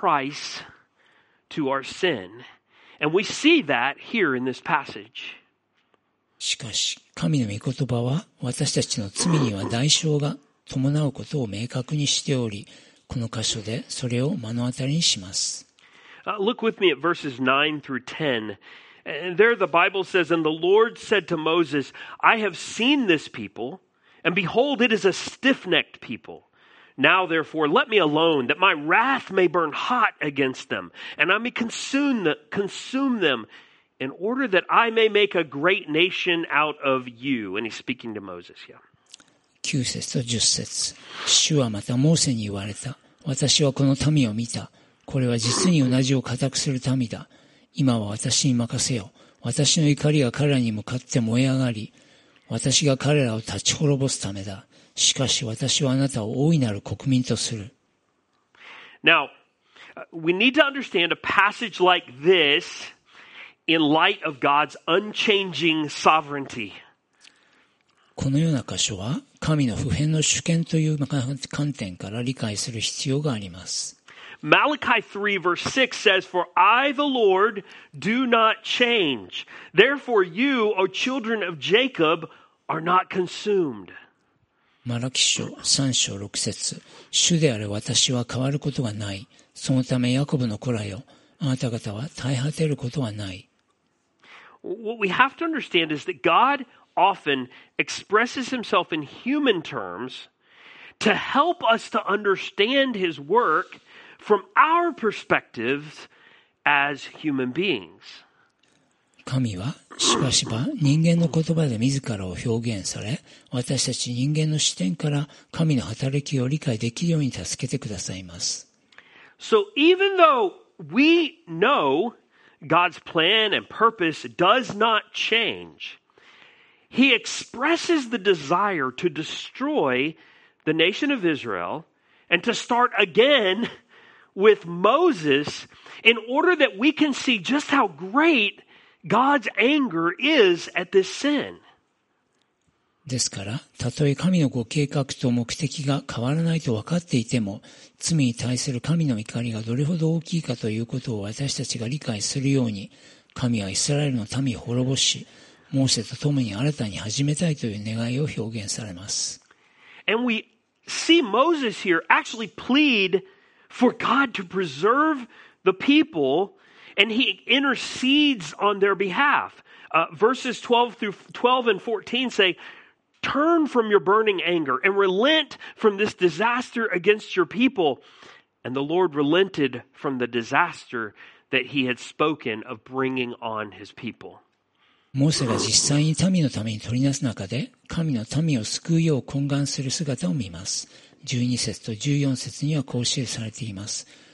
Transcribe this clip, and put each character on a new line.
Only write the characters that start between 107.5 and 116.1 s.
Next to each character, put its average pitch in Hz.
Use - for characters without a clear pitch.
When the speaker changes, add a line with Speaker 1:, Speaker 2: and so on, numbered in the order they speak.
Speaker 1:
beings. 123
Speaker 2:
神 123
は 107
し -
ば 131
し -
ば 117
人 151
間 170
の 170
言 160
葉 160
で 113
自 135
ら 98
を 90
表 117
現 87
さ 110
れ、 107
私 127
た 127
ち 123
人 135
間 156
の 151
視 -
点 180
か 151
ら 147
神 160
の 117
働 135